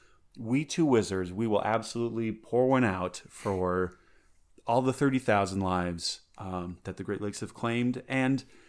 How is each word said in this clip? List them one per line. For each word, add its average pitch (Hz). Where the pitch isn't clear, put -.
we 127
two 165
wizards, 95
we 110
will 101
absolutely 113
pour 120
one 131
out 92
for 92
all 120
the 127
thirty 131
thousand 98
lives, 90
um, 90
that 92
the 98
Great 98
Lakes 104
have 104
claimed. 120
And 131